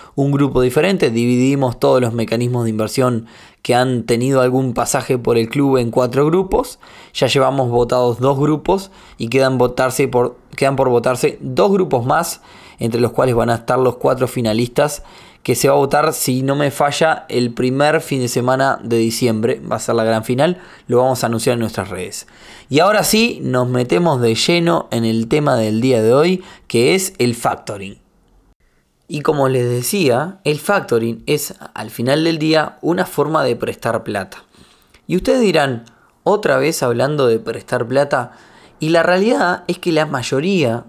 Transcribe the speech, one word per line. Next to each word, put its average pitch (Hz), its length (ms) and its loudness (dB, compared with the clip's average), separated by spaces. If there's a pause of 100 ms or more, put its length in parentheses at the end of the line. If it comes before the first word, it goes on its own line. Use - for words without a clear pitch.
(140)
un 139 160 0
grupo 139 300 2
diferente, 151 500 2
dividimos 123 680 0
todos 135 220 4
los 113 100 0
mecanismos 120 520 -2
de 113 60 0
inversión 113 560 -2 (360)
que - 120 0
han 123 300 0
tenido 127 380 2
algún 127 320 0
pasaje 127 420 -2
por 120 220 0
el 113 100 0
club 139 300 2
en 117 120 -2
cuatro 127 360 0
grupos. 190 520 -2 (360)
Ya 131 140 0
llevamos 131 420 2
votados 120 500 2
dos 135 180 2
grupos 156 520 0 (260)
y 113 120 -6
quedan 131 280 2
votarse 127 500 0
por, 123 300 0 (180)
quedan 135 220 0
por 131 140 2
votarse 123 500 0
dos 139 320 0
grupos 147 320 0
más, 156 380 -2 (360)
entre 117 220 -2
los 117 120 0
cuales 131 220 2
van 120 160 2
a 117 60 2
estar 123 220 -2
los 127 180 2
cuatro 127 320 0
finalistas, 120 760 -2 (420)
que 127 120 0
se 139 120 2
va 139 60 4
a 143 40 4
votar, 143 340 2
si 131 300 -2
no 135 120 0
me 143 160 0
falla, 156 580 0
el 120 240 -2
primer 139 480 0
fin 139 200 -4
de 123 80 -2
semana 131 520 0
de 117 160 -2
diciembre. 113 640 0
Va 117 140 -6
a 113 60 -4
ser 117 160 -2
la 113 80 2
gran 113 180 0
final, 147 380 0 (260)
lo 120 120 2
vamos 127 260 2
a - 20 0
anunciar 117 280 0
en 120 60 -2
nuestras 107 280 -4
redes. 92 400 -12 (400)
Y 135 100 0
ahora 196 240 4
sí, 220 400 0
nos 127 260 0
metemos 127 520 0
de 113 160 2
lleno 170 560 0
en 117 120 -2
el 113 220 0
tema 147 300 0
del 110 240 0
día 123 200 2
de 113 140 4
hoy, 180 300 2 (240)
que 127 260 2
es 190 240 -4
el 120 160 0
factoring. 101 640 -6 (1080)
Y 151 140 -8
como 139 260 0
les 127 200 0
decía, 127 760 -2
el 151 160 -2
factoring 117 640 -2
es, 147 280 -4 (200)
al 110 160 -12
final 131 320 -2
del 165 160 0
día, 156 420 0
una 180 240 -2
forma 151 380 -2
de 123 140 0
prestar 113 480 -4
plata. 98 400 -8 (640)
Y 165 80 0
ustedes 262 240 0
dirán, 143 460 0 (360)
"¿Otra 190 340 2
vez 143 280 0
hablando 131 420 0
de 113 140 2
prestar 117 480 -6
plata?". 135 420 0 (480)
Y 156 120 -4
la 165 120 4
realidad 185 640 2
es 175 140 -6
que 175 100 -4
la 156 160 0
mayoría 139 840 -2